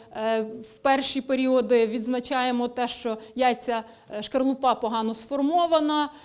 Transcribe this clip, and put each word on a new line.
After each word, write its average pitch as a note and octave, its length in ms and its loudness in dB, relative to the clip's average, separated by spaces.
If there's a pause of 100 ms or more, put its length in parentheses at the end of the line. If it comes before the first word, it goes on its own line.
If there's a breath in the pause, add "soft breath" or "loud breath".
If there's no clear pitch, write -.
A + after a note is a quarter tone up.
(160 loud breath)
е, A3 260 0
в A3 320 -12
перші C4+ 460 0
періоди B3+ 640 2
відзначаємо B3 840 -2
те, B3 200 -4
що A3+ 300 -6 (160 loud breath)
яйця, B3 480 0 (320 loud breath)
е, G#3+ 80 -8
шкарлупа C4 520 0
погано A3+ 400 -2
сформована, D4+ 960 2 (140 loud breath)